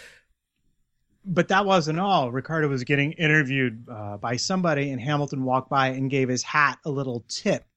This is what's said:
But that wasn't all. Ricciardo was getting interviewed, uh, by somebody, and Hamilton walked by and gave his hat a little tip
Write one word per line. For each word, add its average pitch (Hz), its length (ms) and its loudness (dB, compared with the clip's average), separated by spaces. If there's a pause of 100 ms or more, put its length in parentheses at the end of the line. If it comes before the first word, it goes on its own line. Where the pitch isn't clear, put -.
(1200)
But 175 240 0
that 196 160 4
wasn't 170 360 2
all. 175 320 2
Ricciardo 151 360 -2
was 131 160 -2
getting 143 280 2
interviewed, 135 760 0
uh, 104 260 -10
by 117 200 -4
somebody, 156 540 0
and 131 100 -6
Hamilton 143 440 -2
walked 127 260 -2
by 135 180 2
and 131 220 -2
gave 131 180 2
his 127 140 -2
hat 143 420 2
a 165 60 -6
little 131 380 -4
tip - 360 -4 (120)